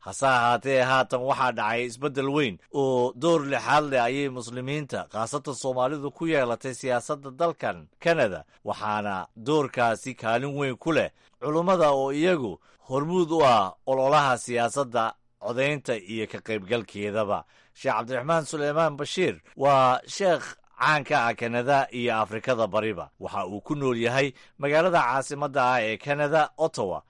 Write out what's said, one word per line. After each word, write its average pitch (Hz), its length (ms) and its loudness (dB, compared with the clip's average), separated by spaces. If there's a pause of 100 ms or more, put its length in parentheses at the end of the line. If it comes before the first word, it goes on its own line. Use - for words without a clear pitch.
Hase 98 220 -4
ahaatee, 127 580 2
haatan 131 400 0
waxaa 127 280 0
dhacay 117 360 -2
isbeddel 135 400 -4
weyn 139 300 0 (160)
oo 127 420 2
door 160 320 4
lixaad 135 400 2
leh 131 160 2
ayay 135 240 0
muslimiinta, 127 800 -8
khaasatan 131 480 -4
Soomaalidu, 135 560 -2
ku 165 160 -8
yeelatay 131 480 0
siyaasadda 139 560 -4
dalkan 127 560 -4 (100)
Kanada, 120 460 0 (200)
waxaana 104 640 -4 (140)
doorkaasi 123 720 0
kaalin 120 380 -2
weyn 139 240 -2
ku 165 160 -2
leh 110 160 2 (320)
culummada 165 560 2
oo 135 160 0
iyagu 147 480 0 (300)
hormuud 156 420 0
u 165 80 2
ah 113 320 6 (140)
ololaha 135 500 2
siyaasadda, 117 800 -2 (260)
codaynta 127 560 -2
iyo 107 320 -6
ka 107 160 -12
qaybgalkeedaba. 104 1000 -2 (300)
Sheekh - 160 -4
Cabdiraxmaan 127 560 0
Suleymaan 147 500 0
Bashiir 143 440 -2 (180)
waa 131 480 4
sheekh 175 400 0 (320)
caan 143 240 2
ka 139 240 2
ah 117 80 0
Kanada 123 560 0
iyo 120 320 -2
Afrikada 110 480 0
Bariba. 104 480 -2
Waxa 95 320 -6
uu 101 100 -8
ku - 140 -4
nool 131 240 0
yahay 127 320 0 (320)
magaalada 160 400 4
caasimadda 135 580 -2
ah 123 220 4
ee 107 160 -2
Kanada, 147 580 0
Ottawa. 107 540 -2